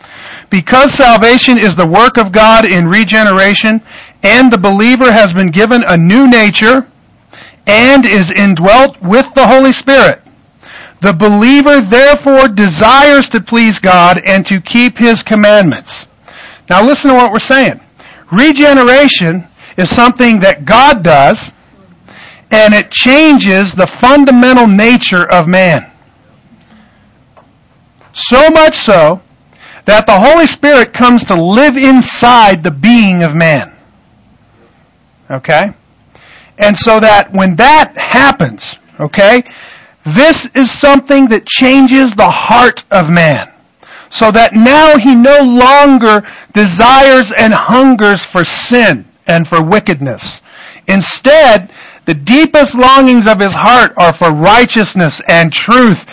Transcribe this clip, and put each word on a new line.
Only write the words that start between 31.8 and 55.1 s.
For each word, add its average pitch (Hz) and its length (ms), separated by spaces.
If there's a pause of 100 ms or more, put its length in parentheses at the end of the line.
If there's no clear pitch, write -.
the 170 100
being 185 520
of 156 120
man. 160 400 (1600)
Okay? 160 420 (840)
And 208 180
so 220 220
that 208 320
when 190 240
that 285 420
happens, 220 800 (220)
okay, 202 440 (600)
this 262 420 (100)
is 247 140
something 277 600
that 214 160
changes 262 680
the 196 160
heart 240 640
of 175 180
man. 160 420 (600)
So 220 200
that 220 220
now 294 440
he 254 180
no 277 260
longer 247 840 (260)
desires 233 800
and 220 220
hungers 214 720
for 180 200
sin 208 640 (220)
and 165 200
for 165 160
wickedness. 160 800 (460)
Instead, 214 840 (340)
the 165 100
deepest 269 600
longings 254 520
of 220 120
his 196 140
heart 233 440
are 170 160
for 165 180
righteousness 190 960